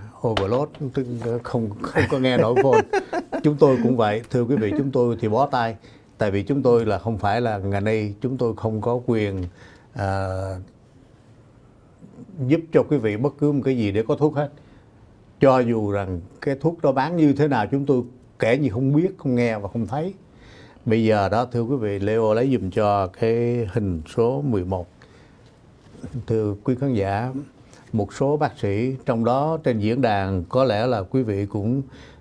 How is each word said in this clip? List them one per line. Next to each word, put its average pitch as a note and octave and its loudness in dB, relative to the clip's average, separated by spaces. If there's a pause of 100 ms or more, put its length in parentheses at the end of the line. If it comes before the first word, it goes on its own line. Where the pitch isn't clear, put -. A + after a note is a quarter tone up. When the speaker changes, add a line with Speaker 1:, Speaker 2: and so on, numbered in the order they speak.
(280)
Speaker 1:
overload, A2+ -2 (240)
tức C3+ -2 (380)
không, A#2 -4 (120)
không - 0
có C#3 0
nghe B2+ 2
nổi A#2 2
phone. G4+ 2 (120)
Speaker 2:
<laughs> - -4
Speaker 1:
Chúng D3+ 2
tôi C3+ 6
cũng B2+ 2
vậy, G#2+ 2
thưa B2 0
quý A#2+ 0
vị, A2 0
chúng C#3 -2
tôi A#2+ 2
thì A2 -2
bó A2+ 2
tay. A#2 -2 (420)
Tại G#2+ 0
vì G2 0
chúng C#3 0
tôi A#2+ 4
là G2+ 0
không A2 -4
phải G#2 0
là A2 -2
ngành G2 -2
y, G#2+ 0
chúng B2+ -4
tôi A#2 -2
không A2 -4
có A#2+ -2
quyền, G2+ -2 (500)
à, G2 -4 (2250)
giúp D#3 4 (140)
cho C3+ 6
quý D3 0
vị G#2+ 0
bất C#3 -2
cứ D3 2
một C#3+ 0
cái C3+ 2
gì G#2 0
để G#2 0
có A#2 0
thuốc D3 0
hết. C#3+ -2 (880)
Cho C3 8
dù A2+ 0
rằng F#2+ -2 (200)
cái C#3 -2
thuốc E3 -2
đó C#3+ 4
bán C3+ 0
như D3+ 6
thế D3 2
nào, A2+ 0
chúng C#3 -2
tôi - 2 (360)
kể A2+ 4
như C#3+ 0
không C3+ 0
biết, F3 2
không B2+ -2
nghe A#2+ 0
và G2+ -8
không A2+ -4
thấy. D#3+ -4 (720)
Bây A2+ 2
giờ G#2 2
đó, A#2 0
thưa A#2+ -4
quý A#2+ -2
vị, G#2 -2
Leo G#2+ 2
lấy B2+ 2
giùm G#2 0
cho G2+ 2
cái A#2 0
hình F#2+ -2 (140)
số B2+ 0
mười A2 -2
một. F#2 -6 (1400)
Thưa G#2+ 0
quý B2+ 0
khán C#3 0
giả, G2+ -2 (600)
một G2+ -2
số C#3+ 0
bác D3 -2
sĩ A2 -2 (100)
trong A2+ 0
đó C#3+ 2
trên A#2+ 0
diễn A2+ 0
đàn G2 0
có C3 2
lẽ A#2 2
là A2+ -2
quý C3 -2
vị G2+ -2
cũng A2 -2 (400)